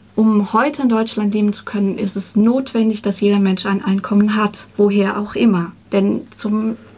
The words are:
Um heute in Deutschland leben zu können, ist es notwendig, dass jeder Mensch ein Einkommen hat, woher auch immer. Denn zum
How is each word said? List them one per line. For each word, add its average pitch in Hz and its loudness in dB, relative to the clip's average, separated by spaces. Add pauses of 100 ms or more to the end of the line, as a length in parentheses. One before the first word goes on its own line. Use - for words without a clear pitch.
(160)
Um 214 2
heute 277 0
in 247 2
Deutschland 220 0
leben 208 0
zu - -12
können, 202 -2
ist 196 -4
es - -2
notwendig, 226 2
dass 202 -2
jeder 202 4
Mensch 190 0
ein 196 -2
Einkommen 202 0
hat, 208 -2
woher 202 2
auch 208 -8
immer. 180 2 (200)
Denn 202 -2
zum 220 -4 (220)